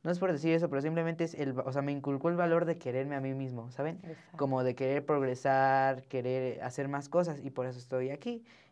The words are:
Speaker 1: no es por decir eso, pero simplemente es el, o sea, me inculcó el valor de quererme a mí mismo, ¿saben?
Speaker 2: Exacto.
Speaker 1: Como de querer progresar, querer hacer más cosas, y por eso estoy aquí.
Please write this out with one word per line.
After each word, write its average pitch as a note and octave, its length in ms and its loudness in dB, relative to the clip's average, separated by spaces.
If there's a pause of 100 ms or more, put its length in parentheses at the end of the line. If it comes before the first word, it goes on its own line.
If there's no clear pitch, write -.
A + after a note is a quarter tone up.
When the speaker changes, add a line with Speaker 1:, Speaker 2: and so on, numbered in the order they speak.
Speaker 1:
no E3 80 -2
es F3 80 0
por F#3 120 2
decir D#3+ 220 2
eso, E3 160 4
pero C#3 140 0
simplemente E3 420 0
es E3 100 -4
el, C#3 240 -2
o C3 140 -2
sea, C#3 100 2
me C#3+ 100 0
inculcó C#3 360 0
el F3 80 2
valor E3+ 300 4
de E3 120 0
quererme C3+ 380 -2
a C3+ 60 -2
mí C3+ 120 -2
mismo, B2 380 -6
¿saben? D#3 320 -4
Speaker 2:
Exacto. E3 320 -16
Speaker 1:
Como C3+ 260 2
de B2+ 120 2
querer C3+ 320 0
progresar, C3+ 1000 4
querer B2+ 580 -2
hacer B2+ 260 -4
más C#3 200 -4
cosas, E3+ 340 2
y C#3 80 -6
por B2+ 160 -4
eso B2+ 120 -8
estoy B2+ 320 -2
aquí. A#3 340 -8 (280)